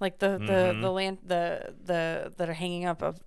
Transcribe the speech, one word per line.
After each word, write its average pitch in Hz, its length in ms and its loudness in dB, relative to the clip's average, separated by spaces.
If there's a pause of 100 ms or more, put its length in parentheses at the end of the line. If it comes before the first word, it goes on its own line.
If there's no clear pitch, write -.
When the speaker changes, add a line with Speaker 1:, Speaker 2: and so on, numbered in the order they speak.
Speaker 1:
like, 185 180 -2
the, 196 120 4
the, 190 220 0
Speaker 2:
Mm-hmm. 185 300 4
Speaker 1:
the 190 80 2
lan-, 190 340 -2
the, 170 500 -2 (100)
the, 165 540 -2
that 175 100 -2
are 165 60 -4
hanging 175 320 -4
up 170 160 -2
of, 160 240 -2